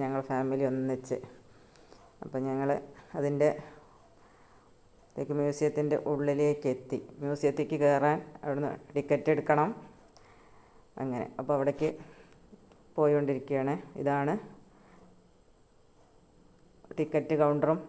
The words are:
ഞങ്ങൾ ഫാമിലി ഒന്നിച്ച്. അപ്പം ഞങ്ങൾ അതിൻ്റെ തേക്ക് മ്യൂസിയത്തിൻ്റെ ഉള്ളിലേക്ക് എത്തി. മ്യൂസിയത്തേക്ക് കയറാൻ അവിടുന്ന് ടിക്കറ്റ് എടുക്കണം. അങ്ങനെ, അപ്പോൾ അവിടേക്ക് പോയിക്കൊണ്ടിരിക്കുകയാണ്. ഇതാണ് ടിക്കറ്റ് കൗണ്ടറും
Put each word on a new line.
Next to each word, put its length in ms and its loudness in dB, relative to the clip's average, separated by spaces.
ഞങ്ങൾ 180 -2
ഫാമിലി 400 0
ഒന്നിച്ച്. 460 -4
അപ്പം 220 -6
ഞങ്ങൾ 220 -2
അതിൻ്റെ 280 2
തേക്ക് 240 -4
മ്യൂസിയത്തിൻ്റെ 580 0
ഉള്ളിലേക്ക് 640 2
എത്തി. 260 -6
മ്യൂസിയത്തേക്ക് 640 0
കയറാൻ 360 4
അവിടുന്ന് 300 -4
ടിക്കറ്റ് 400 0
എടുക്കണം. 360 2
അങ്ങനെ, 240 -4
അപ്പോൾ 180 -2
അവിടേക്ക് 320 0
പോയിക്കൊണ്ടിരിക്കുകയാണ്. 800 2
ഇതാണ് 320 2
ടിക്കറ്റ് 440 0
കൗണ്ടറും 360 4